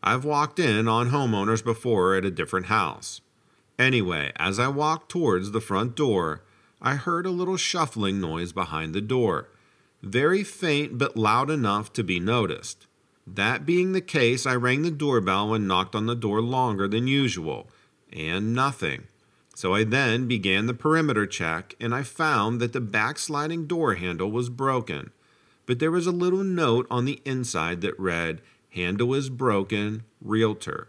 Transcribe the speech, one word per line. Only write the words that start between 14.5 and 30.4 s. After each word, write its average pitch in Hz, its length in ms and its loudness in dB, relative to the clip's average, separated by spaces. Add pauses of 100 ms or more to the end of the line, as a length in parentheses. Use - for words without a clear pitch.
rang 123 260 2
the 170 100 0
doorbell 107 640 2
and 110 140 0
knocked 92 280 0
on 110 120 0
the 120 80 0
door 110 260 0
longer 117 480 0
than 117 180 0
usual, 90 640 0 (420)
and 92 420 -2
nothing. 123 500 -2 (520)
So 92 180 0
I 107 100 4
then 123 440 2
began 101 400 2
the 123 60 -2
perimeter 147 520 2
check, 82 560 -6
and 117 120 -2
I 131 100 -4
found 120 580 0
that 117 100 -2
the 135 80 -4
backsliding 143 880 -2
door 156 280 0
handle 90 360 -2
was 120 180 -2
broken, 123 600 -4 (540)
but 123 140 -2
there 160 120 2
was 170 160 2
a 185 60 0
little 180 320 2
note 143 440 2
on 120 140 0
the 139 220 -2
inside 90 560 -2
that 95 180 -4
read, 85 420 -2 (280)
"Handle 101 440 0
is 135 160 -2
broken, 110 760 0 (180)
realtor." 110 680 0